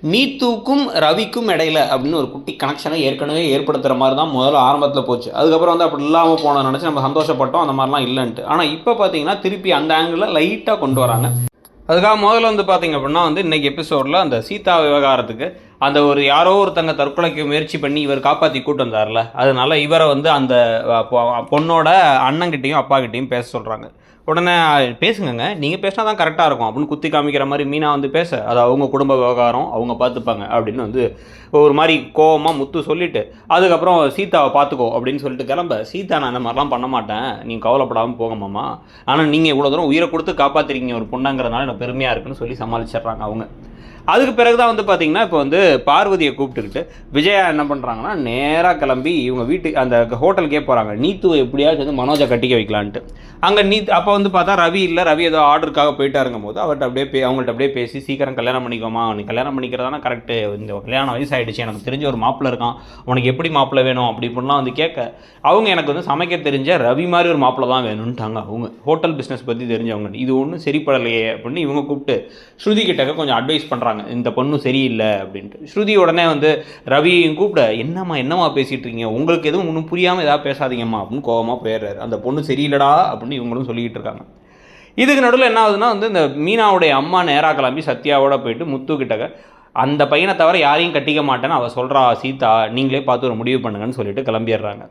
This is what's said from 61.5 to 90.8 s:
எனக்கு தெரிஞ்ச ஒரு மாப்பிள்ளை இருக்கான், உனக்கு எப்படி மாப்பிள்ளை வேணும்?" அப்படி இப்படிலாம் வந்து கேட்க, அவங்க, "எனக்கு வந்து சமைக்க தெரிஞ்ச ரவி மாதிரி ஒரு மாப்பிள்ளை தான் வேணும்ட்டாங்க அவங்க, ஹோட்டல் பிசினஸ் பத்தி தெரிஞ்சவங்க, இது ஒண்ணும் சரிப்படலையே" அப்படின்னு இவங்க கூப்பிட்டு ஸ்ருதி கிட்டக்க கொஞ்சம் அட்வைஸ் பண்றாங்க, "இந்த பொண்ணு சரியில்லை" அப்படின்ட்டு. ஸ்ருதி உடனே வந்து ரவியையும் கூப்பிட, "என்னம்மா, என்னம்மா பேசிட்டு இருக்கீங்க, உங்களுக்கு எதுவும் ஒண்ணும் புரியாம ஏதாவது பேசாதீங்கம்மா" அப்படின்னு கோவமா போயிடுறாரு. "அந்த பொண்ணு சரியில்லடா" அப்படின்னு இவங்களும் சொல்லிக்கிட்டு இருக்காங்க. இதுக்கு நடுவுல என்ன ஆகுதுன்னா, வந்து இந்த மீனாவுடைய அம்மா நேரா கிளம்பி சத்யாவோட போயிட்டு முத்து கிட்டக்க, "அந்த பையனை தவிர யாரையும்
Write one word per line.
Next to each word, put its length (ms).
எனக்கு 340
தெரிஞ்ச 160
ஒரு 100
மாப்பிள்ளை 360
இருக்கான், 220
உனக்கு 240
எப்படி 220
மாப்பிள்ளை 340
வேணும்?" 240
அப்படி 200
இப்படிலாம் 320
வந்து 120
கேட்க, 420
அவங்க, 280
"எனக்கு 220
வந்து 160
சமைக்க 280
தெரிஞ்ச 400
ரவி 320
மாதிரி 200
ஒரு 100
மாப்பிள்ளை 320
தான் 140
வேணும்ட்டாங்க 640
அவங்க, 240
ஹோட்டல் 320
பிசினஸ் 280
பத்தி 200
தெரிஞ்சவங்க, 500
இது 240
ஒண்ணும் 260
சரிப்படலையே" 680
அப்படின்னு 260
இவங்க 260
கூப்பிட்டு 340
ஸ்ருதி 180
கிட்டக்க 320
கொஞ்சம் 240
அட்வைஸ் 300
பண்றாங்க, 280
"இந்த 200
பொண்ணு 280
சரியில்லை" 480
அப்படின்ட்டு. 480
ஸ்ருதி 320
உடனே 300
வந்து 240
ரவியையும் 500
கூப்பிட, 400
"என்னம்மா, 420
என்னம்மா 380
பேசிட்டு 240
இருக்கீங்க, 300
உங்களுக்கு 400
எதுவும் 200
ஒண்ணும் 220
புரியாம 300
ஏதாவது 300
பேசாதீங்கம்மா" 500
அப்படின்னு 260
கோவமா 360
போயிடுறாரு. 340
"அந்த 220
பொண்ணு 220
சரியில்லடா" 520
அப்படின்னு 240
இவங்களும் 380
சொல்லிக்கிட்டு 320
இருக்காங்க. 240
இதுக்கு 300
நடுவுல 200
என்ன 160
ஆகுதுன்னா, 280
வந்து 180
இந்த 200
மீனாவுடைய 540
அம்மா 340
நேரா 280
கிளம்பி 280
சத்யாவோட 600
போயிட்டு 240
முத்து 280
கிட்டக்க, 320
"அந்த 360
பையனை 280
தவிர 220
யாரையும் 360